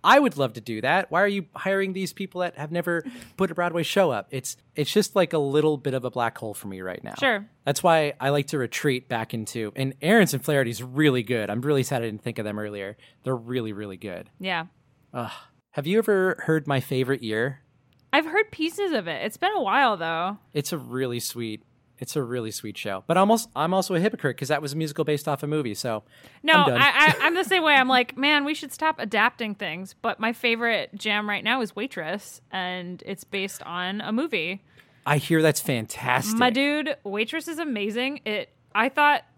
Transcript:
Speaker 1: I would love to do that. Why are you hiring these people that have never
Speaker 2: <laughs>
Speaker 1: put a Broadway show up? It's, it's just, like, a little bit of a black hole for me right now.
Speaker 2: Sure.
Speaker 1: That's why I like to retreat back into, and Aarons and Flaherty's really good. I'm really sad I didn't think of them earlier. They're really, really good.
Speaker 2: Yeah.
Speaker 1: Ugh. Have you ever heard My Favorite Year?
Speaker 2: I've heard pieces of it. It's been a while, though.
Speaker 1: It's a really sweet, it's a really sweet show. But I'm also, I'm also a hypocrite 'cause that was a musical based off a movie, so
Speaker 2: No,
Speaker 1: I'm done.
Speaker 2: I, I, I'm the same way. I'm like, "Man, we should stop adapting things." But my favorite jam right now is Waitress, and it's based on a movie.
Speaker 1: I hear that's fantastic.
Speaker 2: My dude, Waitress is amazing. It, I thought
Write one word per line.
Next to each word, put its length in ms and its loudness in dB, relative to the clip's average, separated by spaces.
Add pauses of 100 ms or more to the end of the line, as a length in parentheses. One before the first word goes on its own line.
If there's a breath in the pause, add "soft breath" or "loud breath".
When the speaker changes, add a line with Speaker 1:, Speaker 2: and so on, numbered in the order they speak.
Speaker 1:
I 160 8
would 180 2
love 160 0
to 80 -14
do 200 -6
that. 300 2
Why 120 2
are 40 4
you 280 -2
hiring 380 -2
these 200 -4
people 280 -8
that 160 -4
have 140 -8
never 320 -2 (180 loud breath)
Speaker 2:
<laughs> 160 -20
Speaker 1:
put 120 2
a 60 -8
Broadway 280 0
show 280 4
up? 180 -4
It's, 260 -8 (200)
it's 180 -2
just, 220 2
like, 180 2
a 60 2
little 380 4
bit 180 -4
of 100 -4
a 60 -4
black 260 -2
hole 160 -8
for 140 -12
me 140 -10
right 220 -8
now. 140 -12
Speaker 2:
Sure. 320 0 (160)
Speaker 1:
That's 160 0
why 380 4
I 100 0
like 180 2
to 120 -4
retreat 500 -2
back 240 -4
into, 420 -6
and 260 -4
Aarons 320 6
and 120 -2
Flaherty's 380 0
really 400 4
good. 260 0
I'm 120 -2
really 220 2
sad 200 -2
I 20 -4
didn't 160 -8
think 160 -8
of 80 -6
them 140 -6
earlier. 380 -10 (260 soft breath)
They're 120 -2
really, 380 -4
really 240 -10
good. 320 -12 (100)
Speaker 2:
Yeah. 260 -4 (480)
Speaker 1:
Ugh. 180 -6 (400 loud breath)
Have 160 -4
you 120 4
ever 460 2
heard 220 2
My 120 2
Favorite 440 -2
Year? 380 -2 (520)
Speaker 2:
I've 120 2
heard 260 0
pieces 420 -2
of 140 -2
it. 180 -4
It's 120 -8
been 180 0
a 60 0
while, 360 4
though. 400 -2 (160)
Speaker 1:
It's 200 -2
a 40 -4
really 420 -2
sweet, 420 -6 (380)
it's 160 -8
a 80 0
really 280 -4
sweet 260 -10
show. 280 -6
But 120 0
I'm 120 4
also, 260 2
I'm 200 0
also 180 0
a 60 2
hypocrite 380 0
'cause 100 -4
that 140 0
was 120 -6
a 20 -6
musical 300 -2
based 220 -2
off 160 -2
a 40 -6
movie, 280 -2
so 280 -4 (380 loud breath)
Speaker 2:
No, 120 4
Speaker 1:
I'm 160 6
done. 120 4
Speaker 2:
I, 60 8
I, 340 6
I'm 140 4
the 80 0
same 200 2
way. 120 6
I'm 140 6
like, 280 2
"Man, 280 2
we 100 -2
should 160 -12
stop 260 -2
adapting 580 0
things." 460 -8
But 200 -4
my 120 0
favorite 640 -2
jam 340 -2
right 140 -4
now 180 0
is 140 -6
Waitress, 720 -8
and 560 -8
it's 200 -10
based 380 -6
on 380 -6
a 120 -6
movie. 500 -2 (420 soft breath)
Speaker 1:
I 120 4
hear 260 4
that's 180 6
fantastic. 800 0
Speaker 2:
My 100 6
dude, 540 0
Waitress 440 -4
is 120 -8
amazing. 640 -4
It, 240 -6 (240)
I 160 2
thought 360 2 (120)